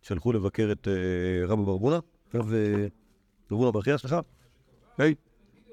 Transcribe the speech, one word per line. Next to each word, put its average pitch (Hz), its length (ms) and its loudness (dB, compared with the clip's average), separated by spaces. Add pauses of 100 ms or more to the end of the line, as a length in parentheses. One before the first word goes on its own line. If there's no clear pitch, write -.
שהלכו 104 300 -2
לבקר 104 400 0
את, - 160 -4
אה, 90 580 0
רבא 107 160 0
בר 98 100 0
הונא, 120 260 0 (360)
רב, 110 180 -2
אה, 104 340 0 (640)
רב 104 80 -2
הונא 123 120 4
ברכיה, 107 280 0
סליחה. 151 220 -2 (720)
אוקיי? 151 220 2 (580)